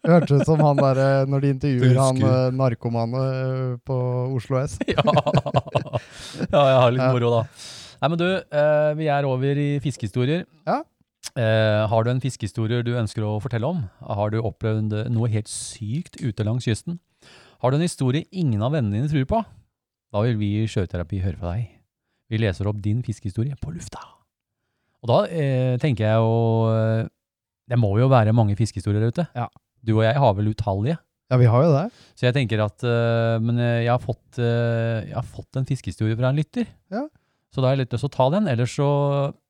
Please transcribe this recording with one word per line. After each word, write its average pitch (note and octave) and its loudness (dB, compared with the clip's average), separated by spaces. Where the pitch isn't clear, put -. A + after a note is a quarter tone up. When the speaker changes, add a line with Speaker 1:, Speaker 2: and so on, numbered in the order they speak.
Speaker 1:
Det D#3+ 0
hørtes D3+ 6
ut - 0
som D3+ 4
han C#3+ 4
der, C3+ 4
eh, C3+ 2
når C#3 0
de C#3+ 2
intervjuer B2+ 2
han, C3 2
Speaker 2:
Husker. C3 2
Speaker 1:
eh, B2+ -2
narkomane, A#2 -2
eh, C3 -4
på C3 -4
Oslo C3 -2
S. C#3 -4
Speaker 2:
<laughs> - -4
Ja. - 0
Ja, - 0
jeg C3 6
har B2 6
litt B2+ 0
Speaker 1:
Ja. C3 4
Speaker 2:
moro A#2+ 2
da. A#2 2
Nei, C#3 0
men E3+ -2
du, E3+ 0
eh, D3+ 2
vi D#3 -4
er C#3+ 0
over C#3 0
i D3 0
fiskehistorier. C3+ -2
Speaker 1:
Ja. G3+ 0
Speaker 2:
Eh, A2 2
har A2+ 2
du A#2 0
en B2+ 0
fiskehistorie A#2 -4
du A#2 -2
ønsker A2+ -4
å G#2+ -2
fortelle A2+ -4
om? F3 -4
Har G#2+ -4
du A2+ 0
opplevd G#2+ -2
noe A#2 0
helt A2 -2
sykt - -10
ute A2 -6
langs A2+ -2
kysten? E3+ -4
Har B2 2
du C3+ 2
en E3 0
historie C#3 -2
ingen C3+ 0
av C3+ -2
vennene G#2+ 0
dine C#3+ -2
tror C#3 0
på? A3 0
Da G#2 0
vil B2 0
vi G#2 0
i A2 -2
Sjøterapi F#2 -4
høre F2+ -2
fra F2 -6
deg. A2+ -4
Vi A2 0
leser G2 -2
opp G#2 -4
din G#2+ -2
fiskehistorie A2 -6
på - -8
lufta. E3+ -14
Og A#2+ -4
da, C3+ 4
eh, C3 0
tenker A2+ 0
jeg A2 4
jo, A2+ 2
eh, A2 0
det A#2+ 0
må G#2+ 2
jo C3 4
være A2+ 6
mange G#2 2
fiskehistorier G#2 -2
der A#2+ 0
ute. E3+ -4
Speaker 1:
Ja. A#2 -6
Speaker 2:
Du A2+ 0
og A2 4
jeg A2+ 4
har C#3 4
vel G#2+ 0
utallige. G#2+ -2
Speaker 1:
Ja, B2+ 4
vi B2 6
har A#2+ 4
jo E3+ 4
det. C#3+ 2
Speaker 2:
Så - -2
jeg B2 0
tenker A2+ 0
at, G#2 -4
eh, A#2 0
men, A#2 0
eh, A#2+ 0
jeg A#2 0
har A#2+ 2
fått, - -10
eh, A#2 -2
jeg - -14
har A#2+ -4
fått - -12
en C3+ -2
fiskehistorie A2+ -4
fra B2+ 0
en C3+ 0
lytter. A3 -4
Speaker 1:
Ja. B3 -6
Speaker 2:
Så C3+ -4
da B2+ 2
har C3+ 2
jeg C3+ -2
litt - -6
lyst A#2 -4
til C#3 -6
å - -10
ta C3 2
den, G3+ 0
ellers B2 -2
så C#3+ 0